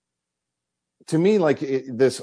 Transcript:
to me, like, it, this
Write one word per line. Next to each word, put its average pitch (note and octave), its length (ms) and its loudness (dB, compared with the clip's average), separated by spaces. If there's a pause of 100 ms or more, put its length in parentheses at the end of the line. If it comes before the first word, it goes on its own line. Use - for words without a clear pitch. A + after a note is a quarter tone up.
(1080)
to D#3+ 100 -2
me, G3 220 2
like, D3+ 220 0
it, C3+ 360 -6
this B2+ 260 2